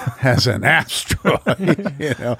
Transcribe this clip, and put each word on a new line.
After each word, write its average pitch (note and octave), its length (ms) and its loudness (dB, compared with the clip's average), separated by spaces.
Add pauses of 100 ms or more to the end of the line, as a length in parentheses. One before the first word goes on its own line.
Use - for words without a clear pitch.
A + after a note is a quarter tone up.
(200)
has B2+ 280 2
an G#2 160 0
asteroid, - 960 0
<laughs> F3 400 0
you C#3+ 200 -2
know? A#2+ 200 -2